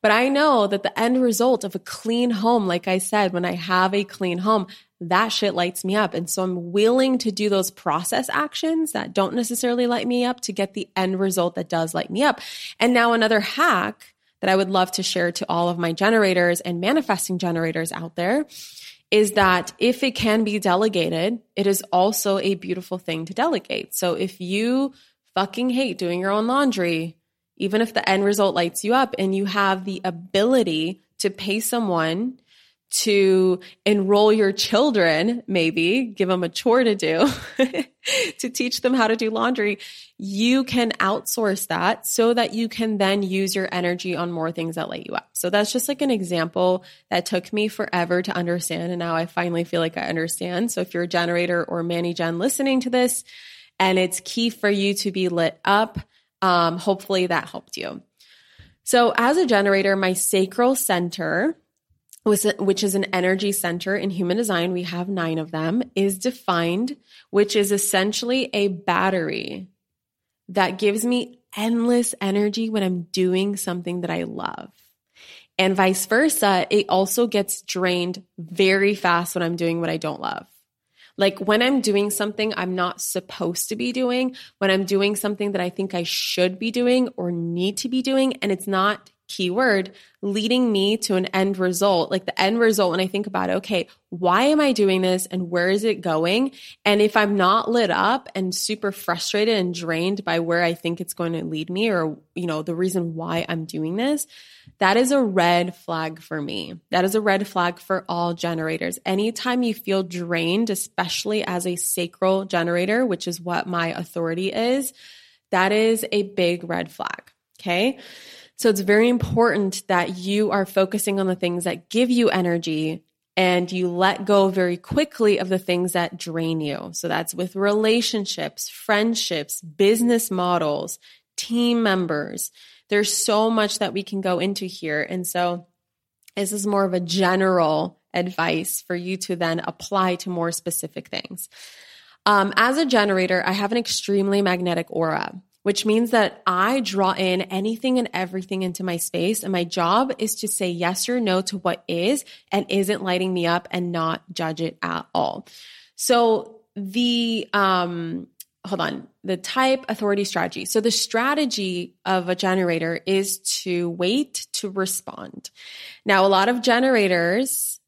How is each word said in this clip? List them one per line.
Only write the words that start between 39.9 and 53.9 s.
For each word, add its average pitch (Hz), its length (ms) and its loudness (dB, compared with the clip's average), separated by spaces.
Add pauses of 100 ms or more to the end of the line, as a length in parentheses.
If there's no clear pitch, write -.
you 226 480 2
can 240 280 0
outsource 202 760 -2
that 175 380 0
so 233 280 2
that 233 200 0
you 226 140 -2
can 220 300 -2
then 196 260 2
use 190 320 -2
your 190 160 -2
energy 180 420 -2
on 175 160 -4
more 165 220 -4
things 165 240 -6
that 165 140 -6
light - 180 -10
you - 60 -8
up. - 180 -6
So - 180 -4
that's 208 220 2
just, 247 160 -2
like, 277 140 -4
an 277 100 2
example 185 720 0 (260)
that 180 160 0
took 180 280 -4
me 214 160 0
forever 180 540 -2
to 190 120 -4
understand. 170 560 -4
And 175 80 -4
now 170 160 -2
I 165 100 0
finally 170 380 -2
feel 170 160 -2
like 165 160 -2
I - 140 -6
understand. 180 600 -4
So 185 120 -4
if 180 120 -8
you're 175 100 -2
a 175 40 -4
generator 175 560 0
or 170 200 -4
Manny 170 300 -2
Gen 170 260 -4
listening 269 420 0
to 254 80 -6
this 247 340 0 (560)
and 190 180 4